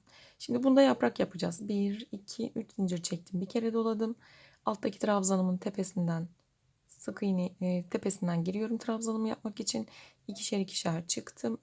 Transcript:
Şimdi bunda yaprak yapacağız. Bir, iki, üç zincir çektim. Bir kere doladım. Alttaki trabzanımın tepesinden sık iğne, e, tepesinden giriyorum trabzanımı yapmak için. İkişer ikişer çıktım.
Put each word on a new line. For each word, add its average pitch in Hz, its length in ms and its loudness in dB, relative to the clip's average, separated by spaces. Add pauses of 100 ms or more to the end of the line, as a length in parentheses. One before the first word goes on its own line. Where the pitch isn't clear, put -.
(400)
Şimdi 247 240 -2
bunda 269 180 8
yaprak 240 380 4
yapacağız. 180 480 -2
Bir, 202 440 0
iki, 214 440 -8
üç 220 180 -6
zincir 180 300 0
çektim. 180 380 -4
Bir 190 40 -2
kere 226 280 0
doladım. 226 420 0 (500)
Alttaki 214 340 -2
trabzanımın 190 580 4
tepesinden 175 680 -2 (600)
sık - 360 -8
iğne, 180 280 2 (100)
e, 180 280 0
tepesinden 175 540 0
giriyorum 214 340 -2
trabzanımı 226 500 -2
yapmak 220 320 -6
için. - 280 -4 (400)
İkişer 202 320 -4
ikişer 170 480 -2
çıktım. - 560 -4